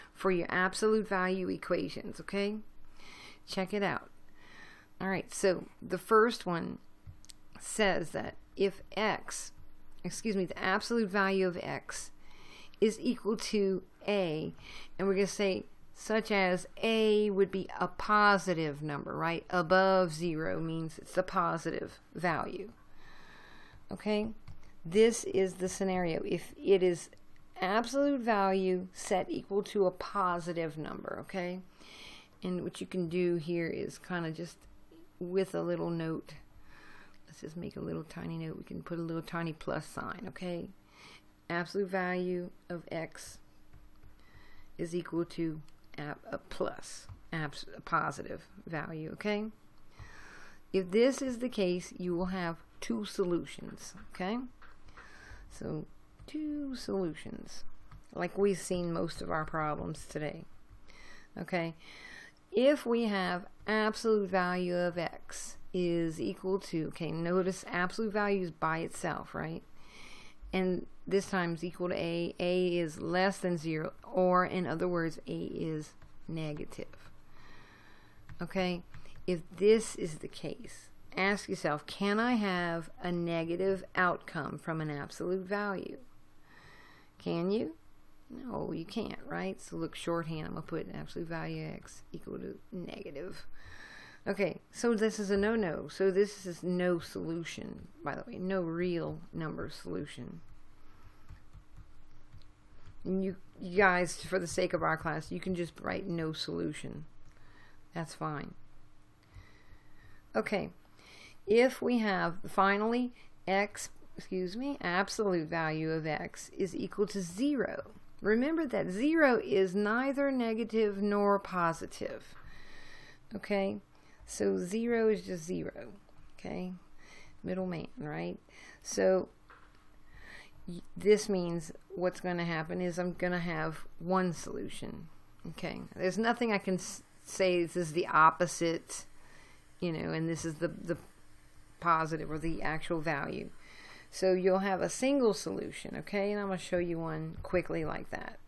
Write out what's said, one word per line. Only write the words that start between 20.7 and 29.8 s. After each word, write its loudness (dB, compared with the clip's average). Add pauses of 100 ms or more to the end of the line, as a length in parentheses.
it's -6
a 6
positive 0 (140)
value. -2 (1200)
Okay? 0 (580)
This 8
is 2
the -2
scenario. 2
If -2
it 8
is 4 (500)
absolute 4
value 4
set 2
equal 0
to 4